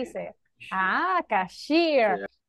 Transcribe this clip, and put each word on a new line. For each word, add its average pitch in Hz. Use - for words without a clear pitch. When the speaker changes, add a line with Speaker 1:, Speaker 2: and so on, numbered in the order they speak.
Speaker 1:
dice. 180
Ah, 269
cashier. 226
Speaker 2:
Yeah. -